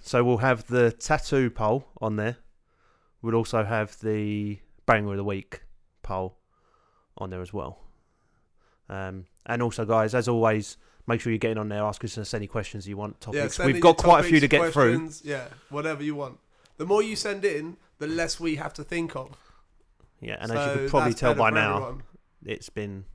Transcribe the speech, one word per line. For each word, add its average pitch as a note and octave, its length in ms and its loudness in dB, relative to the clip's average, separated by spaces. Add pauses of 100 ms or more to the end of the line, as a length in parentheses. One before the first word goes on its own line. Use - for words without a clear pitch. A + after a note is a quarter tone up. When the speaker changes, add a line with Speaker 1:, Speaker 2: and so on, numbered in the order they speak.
Speaker 1:
so B2 220 2
we'll B2 140 4
have A#2+ 300 0
the A#2+ 240 4
tattoo C#3 580 0
poll A2+ 380 -2 (120)
on A2 180 -4
there. A2+ 200 -4 (840)
We'll A2+ 120 -2
also A2+ 280 2
have G#2+ 380 -4
the G#2 580 -4 (260)
banger G#2 260 2
of G2 60 -4
the G2 60 -4
week G2 400 -8 (400)
poll F#2 340 -6 (800)
on F#2+ 140 -8
there F#2 100 -8
as F2+ 100 -12
well. F#2 280 -10 (1080)
Um, F#2+ 380 -10 (220)
and A#2+ 160 -4
also, A#2 220 -2
guys, A2 280 2
as B2 140 0
always, A2+ 500 2 (300)
make A#2+ 140 0
sure A#2 100 -2
you're A2 80 0
getting A2+ 180 -2
on G#2+ 120 -6
there, G#2 140 -4
asking G#2 260 -4 (120)
us G2+ 140 -10
any G#2 120 -6
questions G2+ 400 -8
you G2+ 100 -10
want, G#2 180 -10 (160)
Speaker 2:
Yeah, D3 100 -4
Speaker 1:
topics. - 140 -4
Speaker 2:
send F3+ 120 0
Speaker 1:
We've - 100 4
Speaker 2:
in F3 40 -2
Speaker 1:
got E3 160 10
Speaker 2:
your - 60 0
Speaker 1:
quite E3+ 160 10
a F#3+ 40 4
few E3 160 6
Speaker 2:
topics, - 20 2
Speaker 1:
to C#3+ 80 4
get D#3 240 4
through. B2+ 260 6
Speaker 2:
questions, D#3+ 260 -10
yeah, C#3 200 -6 (240)
whatever D3 340 -6
you D3+ 120 -4
want. C3+ 220 -10 (400)
The D#3 80 -8
more G3+ 160 2
you A3 140 -2
send G3+ 300 -6
in, D#3+ 320 -4 (200)
the D3 100 -8
less E3 320 -4
we E3 180 -2
have D3+ 160 -8
to D3+ 100 -12
think E3 320 -6
of. C3+ 200 -12 (840)
Speaker 1:
Yeah, G#2+ 200 -10
and A2+ 120 -8
Speaker 2:
So A2+ 60 -2
Speaker 1:
as C#3+ 180 -2
you C#3 80 -2
could C#3 60 -4
probably C3+ 220 4
Speaker 2:
that's A2+ 80 -4
Speaker 1:
tell B2 120 4
Speaker 2:
better A2 80 2
Speaker 1:
by A2+ 100 6
Speaker 2:
for A2 60 2
Speaker 1:
now, G#2+ 200 2
Speaker 2:
everyone. B2+ 280 -6 (420)
Speaker 1:
it's - 240 -10
been, G2 460 -10